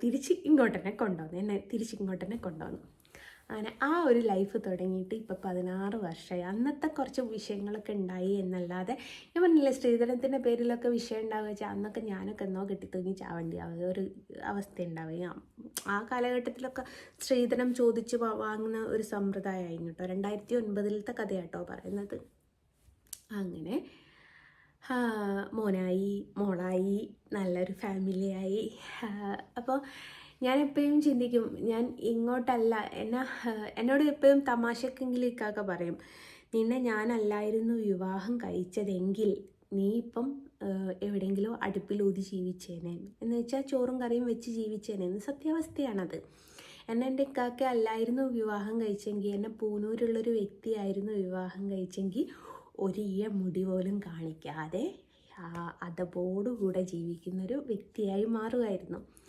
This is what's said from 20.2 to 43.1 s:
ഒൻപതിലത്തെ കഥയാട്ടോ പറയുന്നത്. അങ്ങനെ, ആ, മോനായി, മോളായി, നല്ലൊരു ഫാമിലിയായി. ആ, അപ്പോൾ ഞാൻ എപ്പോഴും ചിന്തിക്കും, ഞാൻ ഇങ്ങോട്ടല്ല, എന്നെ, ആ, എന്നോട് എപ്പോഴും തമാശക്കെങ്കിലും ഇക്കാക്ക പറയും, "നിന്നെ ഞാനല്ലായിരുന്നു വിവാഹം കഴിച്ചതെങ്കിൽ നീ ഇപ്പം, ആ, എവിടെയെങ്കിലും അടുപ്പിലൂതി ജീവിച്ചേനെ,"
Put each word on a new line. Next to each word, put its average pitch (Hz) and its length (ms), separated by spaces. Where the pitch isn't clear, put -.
ഒൻപതിലത്തെ 208 560
കഥയാട്ടോ 185 520
പറയുന്നത്. 185 520
അങ്ങനെ, 180 440
ആ, 254 120
മോനായി, 196 720
മോളായി, 185 600
നല്ലൊരു 185 400
ഫാമിലിയായി. 190 920
ആ, 214 60
അപ്പോൾ 262 200
ഞാൻ 262 160
എപ്പോഴും 294 420
ചിന്തിക്കും, 247 440
ഞാൻ 233 340
ഇങ്ങോട്ടല്ല, 233 960
എന്നെ, 220 240
ആ, 247 360
എന്നോട് 262 260
എപ്പോഴും 277 360
തമാശക്കെങ്കിലും 247 880
ഇക്കാക്ക 214 340
പറയും, 175 380
"നിന്നെ 226 240
ഞാനല്ലായിരുന്നു 220 920
വിവാഹം 196 640
കഴിച്ചതെങ്കിൽ 190 920
നീ 196 180
ഇപ്പം, 233 360
ആ, 202 60
എവിടെയെങ്കിലും 202 640
അടുപ്പിലൂതി 196 580
ജീവിച്ചേനെ," 180 720